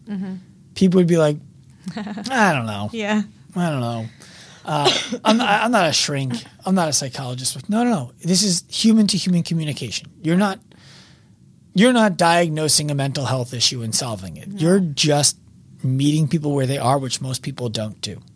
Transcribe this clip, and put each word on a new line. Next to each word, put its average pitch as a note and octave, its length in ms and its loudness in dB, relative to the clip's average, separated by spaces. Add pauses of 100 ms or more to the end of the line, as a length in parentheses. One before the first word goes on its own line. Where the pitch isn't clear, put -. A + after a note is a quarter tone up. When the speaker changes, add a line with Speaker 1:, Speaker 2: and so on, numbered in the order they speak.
Speaker 1:
Mm-hmm. F#3+ 300 -8 (400)
Speaker 2:
People F#3 240 4
would F3 80 6
be E3+ 100 2
like, D3+ 200 2 (300)
Speaker 1:
<laughs> - 280 -14
Speaker 2:
"I G#3 580 0
don't B2 120 -2
know. G#2 280 -6
Speaker 1:
Yeah. G#3+ 300 0 (320)
Speaker 2:
I F3 140 0
don't C#3 120 -2
know. A#2 240 -4 (600)
Uh, D3 260 0 (340)
I'm A3 120 4
not, A3 260 2
I'm A#3 80 0
not F#3+ 180 4
a C3 40 0
shrink. C#3 400 -2 (320)
I'm F#3+ 100 2
not E3+ 140 2
a C#3 40 0
psychologist." B2+ 760 -6
No, A3 140 0
no, B3 60 2
no. C#3+ 220 -2 (100)
This F3+ 220 2
is F#3 260 0
human A3 380 4
to F#3+ 100 0
human F3 240 2
communication. D3 680 -4 (120)
You're E3 160 2
not, G3 220 0 (1160)
you're A#3+ 200 6
not G#3+ 240 4
diagnosing D#3 720 2
a D3 40 0
mental C#3 300 -2
health B2+ 280 -4
issue B2 280 -2
and A2+ 140 -4
solving F#2+ 420 -6
it. - 100 -18
Speaker 1:
No. - 120 -10
Speaker 2:
You're F3 200 4
just D3 580 0 (440)
meeting C#3+ 460 0
people D3 260 -2
where C3+ 140 0
they C3+ 100 -2
are, C3+ 220 0
which C3 200 -6
most C3 220 -8
people B2 280 -6
don't G#2+ 320 -8
do. F#2 200 -10 (140)